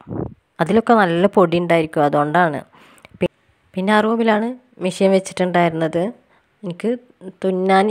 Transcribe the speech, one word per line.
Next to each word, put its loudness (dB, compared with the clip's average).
അതിലൊക്കെ 2
നല്ല 2
പൊടി 4
ഉണ്ടായിരിക്കും, 0
അതുകൊണ്ടാണ്. 0
പി-, -2
പിന്നെ -2
ആ 2
റൂമിലാണ് 0
മെഷീൻ 0
വെച്ചിട്ടുണ്ടായിരുന്നത്. -2
എനിക്ക് -6
തുന്നാൻ, 2